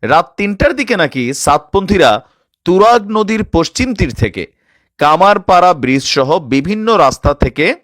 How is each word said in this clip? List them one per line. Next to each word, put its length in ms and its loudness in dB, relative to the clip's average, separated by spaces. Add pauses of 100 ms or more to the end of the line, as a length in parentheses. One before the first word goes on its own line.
রাত 340 0
তিনটার 400 -2
দিকে 200 -2
নাকি 380 -4
সাতপন্থীরা 880 0 (400)
তুরাগ 460 2
নদীর 340 -4
পশ্চিম 500 -4
তীর 200 -4
থেকে 320 -6 (520)
কামারপাড়া 760 2
ব্রিজ 280 -2
সহ 360 -2
বিভিন্ন 580 -2
রাস্তা 380 0
থেকে 500 -2